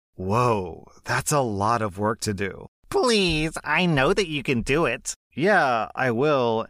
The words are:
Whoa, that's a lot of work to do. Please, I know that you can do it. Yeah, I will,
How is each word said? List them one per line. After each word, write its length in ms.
Whoa, 760
that's 260
a 100
lot 420
of 160
work 220
to 140
do. 320
Please, 720
I 240
know 260
that 140
you 160
can 200
do 240
it. 280
Yeah, 600
I 160
will, 600